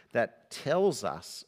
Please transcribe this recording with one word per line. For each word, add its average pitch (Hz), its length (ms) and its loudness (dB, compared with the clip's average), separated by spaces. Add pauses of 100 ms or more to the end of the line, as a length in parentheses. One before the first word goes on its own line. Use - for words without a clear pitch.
(120)
that - 400 0
tells 160 540 2
us - 420 -8